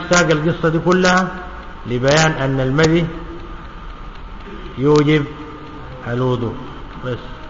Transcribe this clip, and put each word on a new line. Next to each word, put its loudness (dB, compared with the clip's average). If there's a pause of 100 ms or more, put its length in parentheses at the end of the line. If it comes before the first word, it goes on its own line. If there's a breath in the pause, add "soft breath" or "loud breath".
(100)
ساق 6
القصة 2
دي 2
كلها 4 (520)
لبيان 4
أن 0
المذي 4 (1700)
يوجب 6 (840)
الوضوء 0 (500)
بس، -6 (320)